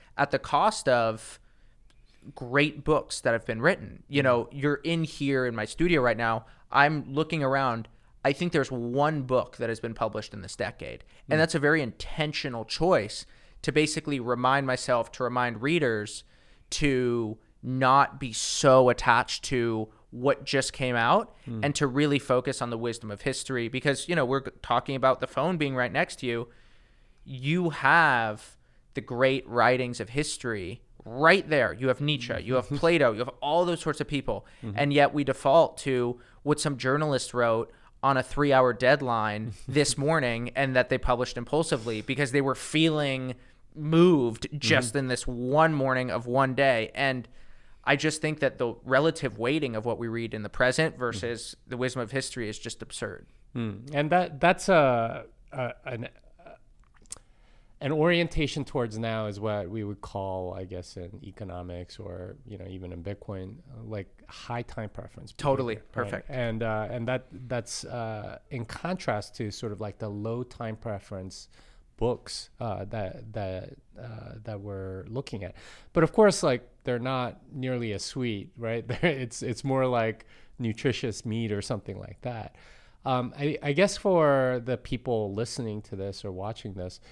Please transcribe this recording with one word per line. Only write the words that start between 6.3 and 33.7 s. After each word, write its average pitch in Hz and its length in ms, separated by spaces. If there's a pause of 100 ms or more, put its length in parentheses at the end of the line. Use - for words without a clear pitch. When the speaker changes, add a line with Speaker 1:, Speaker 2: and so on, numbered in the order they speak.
Speaker 1:
I'm 143 420
looking 156 300
around. 131 460 (360)
I 143 80
think 175 200
there's 139 200
one 135 500
book 127 360
that 117 100
has 113 120
been 113 140
published 110 400
in 104 80
this - 140
decade. - 480 (240)
And 151 100
Speaker 2:
Mm. - 40
Speaker 1:
that's 160 120
a 160 60
very 151 220
intentional 131 840
choice 143 600 (380)
to 151 100
basically 151 480
remind 127 460
myself, 123 460
to - 120
remind 120 380
readers 127 640 (460)
to 120 680 (240)
not 131 580
be 127 120
so 131 560
attached - 560
to 117 440 (220)
what 127 340
just 135 280
came 127 240
out 147 380 (120)
Speaker 2:
Mm. 117 180
Speaker 1:
and 143 120
to 147 100
really 143 320
focus 127 440
on 120 80
the 117 80
wisdom 113 320
of 101 120
history. 127 460
Because, 131 400
you 175 80
know, 143 80
we're 131 180
g-, 127 80 (120)
talking 123 340
about 131 240
the 139 60
phone 165 300
being 143 200
right 123 160
next 160 280
to 131 60
you. 117 220 (760)
You 151 460
have 135 840 (380)
the - 60
great 131 480
writings 120 520
of 113 100
history 117 720 (220)
right 151 440
there. 123 240
You 123 160
have 127 120
Nietzsche, 123 420
you 117 120
have 123 140
Speaker 2:
<laughs> 143 120
Speaker 1:
Plato, 160 320
you 104 80
have 123 80 (120)
all 160 240
those 170 160